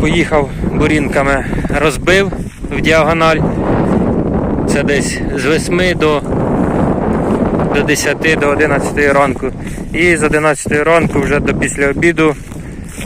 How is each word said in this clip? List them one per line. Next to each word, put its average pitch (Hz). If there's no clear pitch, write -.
поїхав 156
бурінками, 139
розбив 175
в 139
діагональ. 160
Це 143
десь -
з 131
восьми 175
до, 151
до 143
десяти, 147
до 143
одинадцятої 143
ранку. 135
І 170
з 156
одинадцятої 151
ранку 160
вже 143
до 139
після 139
обіду, 156